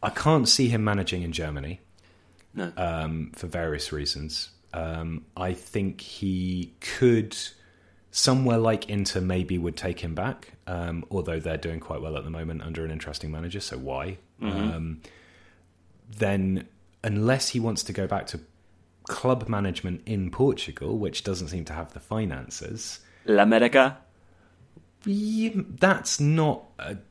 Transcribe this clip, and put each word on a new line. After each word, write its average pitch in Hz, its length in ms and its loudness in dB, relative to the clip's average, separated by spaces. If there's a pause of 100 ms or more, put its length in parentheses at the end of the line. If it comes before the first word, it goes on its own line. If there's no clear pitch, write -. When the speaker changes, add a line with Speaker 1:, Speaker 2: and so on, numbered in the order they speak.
Speaker 1:
I 104 80 -2
can't 147 380 4
see 127 220 6
him 113 140 2
managing 95 400 0
in 85 100 -4
Germany. 76 480 -6 (760)
Speaker 2:
No. 87 220 -6
Speaker 1:
Um, 80 580 -2
for - 120 -10
various 80 440 -4
reasons. 73 580 -6 (260)
Um, 82 500 -6 (100)
I 92 180 -2
think - 480 -4
he 92 720 -4 (100)
could 117 540 4 (760)
somewhere 127 480 4
like 113 320 2
Inter 101 300 0
maybe 92 360 0
would 85 180 -2
take 90 260 -4
him 82 120 -6
back, 92 400 -6 (140)
um, 85 420 -4
although 85 300 -2
they're 80 180 -2
doing 82 220 -4
quite 78 200 -8
well 78 160 -6
at 69 80 -6
the 78 60 -8
moment 80 320 -6
under 80 240 -6
an 80 60 -4
interesting 78 400 -8
manager, 87 280 -6
so - 200 -8
why? 67 400 -6 (200)
Speaker 2:
Mm-hmm. 104 360 -2
Speaker 1:
Um, 80 260 -6 (1120)
then 98 520 0 (360)
unless 113 460 2
he 123 100 0
wants 113 240 -2
to 101 100 -8
go 95 120 -2
back 95 220 -2
to 80 120 -8 (680)
club 123 440 0
management 95 560 -2
in 98 240 -2
Portugal, 113 680 0
which - 240 -4
doesn't 90 240 -4
seem 80 180 -6
to 80 80 -10
have 80 200 -10
the - 60 -14
finances. - 1000 -6 (260)
Speaker 2:
La 104 180 8
America? 120 540 8 (1080)
Speaker 1:
Yeah, 214 500 0
that's - 640 2
not 151 460 4 (140)
a - 180 -8 (140)